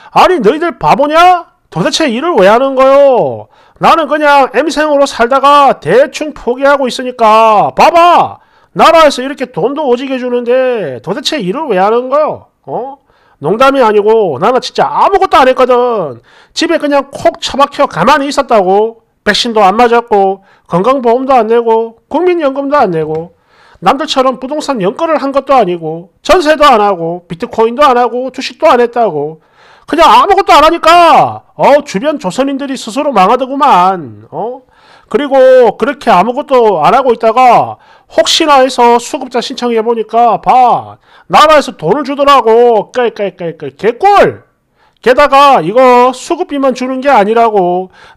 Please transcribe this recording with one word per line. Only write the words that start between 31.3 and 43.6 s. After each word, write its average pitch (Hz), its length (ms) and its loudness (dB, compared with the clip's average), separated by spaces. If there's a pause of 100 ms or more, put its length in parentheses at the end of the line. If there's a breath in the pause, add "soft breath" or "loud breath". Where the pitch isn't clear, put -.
어, 262 300 2
주변 285 360 -6
조선인들이 269 560 -6
스스로 269 360 -6
망하더구만. 190 1200 0
어? 240 320 -12 (460 soft breath)
그리고 254 680 2
그렇게 269 340 -4
아무것도 220 720 0
안 180 120 2
하고 262 180 2
있다가 220 640 2 (400 soft breath)
혹시나 285 440 2
해서 240 380 2
수급자 254 440 -8
신청해 240 400 -4
보니까 226 580 0
봐, 180 560 0 (300 soft breath)
나라에서 285 500 2
돈을 240 280 -2
주더라고. 240 880 2
깔깔깔깔 185 840 -6